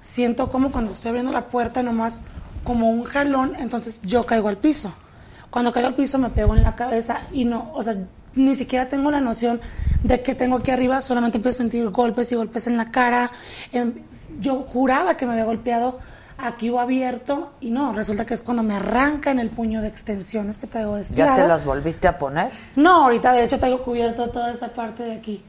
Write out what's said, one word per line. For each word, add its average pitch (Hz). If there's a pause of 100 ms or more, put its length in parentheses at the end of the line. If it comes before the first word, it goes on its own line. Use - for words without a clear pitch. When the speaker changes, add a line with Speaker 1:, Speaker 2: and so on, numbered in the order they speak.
Speaker 1:
siento 240
como 262
cuando 226
estoy 208
abriendo 247
la 247
puerta 240
nomás 226 (420)
como 233
un 233
jalón, 277
entonces 233
yo 226
caigo 220
al 202
piso. 240 (560)
Cuando 240
caigo 240
al 247
piso 269
me 247
pego 214
en 220
la 220
cabeza 240 (100)
y 254
no, 233
o 277
sea, 220 (400)
ni 269
siquiera 254
tengo 277
la 285
noción 233 (440)
de 240
que 262
tengo 254
aquí 254
arriba, 254
solamente 240
empiezo 240
a 247
sentir 233
golpes 240
y 247
golpes 226
en 240
la 226
cara. 247 (400)
Em, 240 (460)
yo 262
juraba 269
que 269
me 240
había 226
golpeado 233 (380)
aquí 233
o 247
abierto, 254 (100)
y 233
no, 247
resulta 214
que 240
es 220
cuando 233
me 214
arrancan 277
el 233
puño 220
de 214
extensiones 208
que -
traigo 214
de 208
este -
Speaker 2:
¿Ya 294 (100)
te 262
Speaker 1:
lado. 277
Speaker 2:
las 156
volviste 143
a 175
poner? 151 (260)
Speaker 1:
No, 330
ahorita 247
de 240
hecho 254
traigo 254
cubierto 240
toda 240
esta 240
parte 233
de 226
aquí 208